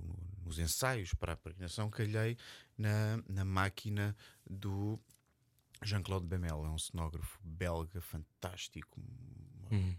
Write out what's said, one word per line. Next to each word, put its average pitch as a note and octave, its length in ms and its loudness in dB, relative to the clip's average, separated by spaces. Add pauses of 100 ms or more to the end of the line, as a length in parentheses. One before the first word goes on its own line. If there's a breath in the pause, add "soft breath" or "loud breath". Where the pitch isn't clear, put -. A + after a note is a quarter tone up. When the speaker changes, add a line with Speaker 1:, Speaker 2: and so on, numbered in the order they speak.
Speaker 1:
no, E2+ 140 -6 (260)
nos E2+ 140 -4
ensaios G#2 560 2
para E2+ 180 0
a - 20 -2
peregrinação, F#2 540 -4
calhei A2 480 2 (400 loud breath)
na, G#2+ 400 4 (100)
na F#2+ 160 2
máquina G2+ 720 2 (320 loud breath)
do G2 520 0 (840)
Jean-Claude F#2+ 460 2
Bemel. E2 380 2
É D#2 40 0
um D#2+ 80 0
cenógrafo E2 680 -2
belga E2+ 580 -2
fantástico, - 1000 -8 (720)
Speaker 2:
Uhum. F#2 280 4